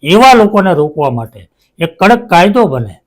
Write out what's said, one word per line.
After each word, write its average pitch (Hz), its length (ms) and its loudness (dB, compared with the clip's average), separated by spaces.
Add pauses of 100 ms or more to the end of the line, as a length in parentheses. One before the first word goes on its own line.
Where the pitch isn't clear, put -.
એવા 226 320 4
લોકોને 208 380 0
રોકવા 151 380 -4
માટે 113 300 -12 (380)
એક 165 180 -6
કડક 240 320 0
કાયદો 196 380 2
બને 117 280 -6 (120)